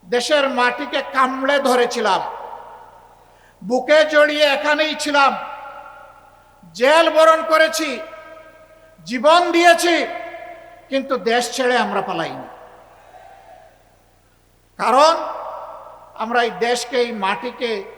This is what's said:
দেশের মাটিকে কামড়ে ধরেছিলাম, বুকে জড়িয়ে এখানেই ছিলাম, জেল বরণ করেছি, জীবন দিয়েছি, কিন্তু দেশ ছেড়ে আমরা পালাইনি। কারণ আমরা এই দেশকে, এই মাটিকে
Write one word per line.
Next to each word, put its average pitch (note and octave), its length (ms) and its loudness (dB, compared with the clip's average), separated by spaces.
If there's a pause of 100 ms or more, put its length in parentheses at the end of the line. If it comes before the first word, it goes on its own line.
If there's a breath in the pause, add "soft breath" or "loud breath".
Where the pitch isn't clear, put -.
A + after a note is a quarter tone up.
দেশের A#3+ 400 0 (140)
মাটিকে B3+ 420 -2 (140)
কামড়ে C4+ 420 0 (120)
ধরেছিলাম, A#3 520 0 (1400 soft breath)
বুকে B3+ 360 2 (140)
জড়িয়ে D4 340 4 (100)
এখানেই D4 380 0 (100)
ছিলাম, C#4+ 280 2 (1500)
জেল D#4 280 6 (100)
বরণ D#4+ 240 6 (120)
করেছি, D#4+ 360 2 (1200)
জীবন C4+ 340 4 (160)
দিয়েছি, E4+ 380 4 (960)
কিন্তু C4+ 240 -4 (160)
দেশ A#3+ 140 0 (120)
ছেড়ে B3+ 280 0
আমরা G3+ 240 -2
পালাইনি। C#3+ 400 -8 (2250)
কারণ C#4 360 4 (1080)
আমরা A#3 240 -2
এই A3 60 -6 (140)
দেশকে, A#3+ 380 -4
এই A#3 60 -8 (140)
মাটিকে A#3 460 -6 (280)